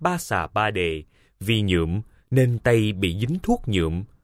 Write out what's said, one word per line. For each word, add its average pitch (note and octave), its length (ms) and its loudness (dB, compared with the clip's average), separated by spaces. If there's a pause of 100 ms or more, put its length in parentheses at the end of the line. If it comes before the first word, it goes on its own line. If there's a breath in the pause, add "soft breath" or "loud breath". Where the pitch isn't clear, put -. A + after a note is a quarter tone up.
Ba F3 180 -2
Xà F#2 280 -4
Ba G#2+ 240 -2
Đề, E2+ 320 -2 (380)
vì G#2+ 220 0
nhuộm F2 380 2 (300)
nên B2+ 280 2
tay A2+ 340 2
bị F#2+ 280 -2
dính C#3 220 -2
thuốc A#3 240 0
nhuộm. F2 380 0 (200)